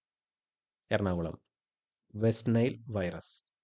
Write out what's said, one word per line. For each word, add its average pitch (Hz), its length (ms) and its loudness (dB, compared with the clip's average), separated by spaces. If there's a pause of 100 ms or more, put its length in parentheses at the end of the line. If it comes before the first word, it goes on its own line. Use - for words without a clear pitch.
(920)
എറണാകുളം. 90 460 0 (800)
വെസ്റ്റ് 113 420 2
നൈൽ 117 320 2
വൈറസ് 90 460 -4 (300)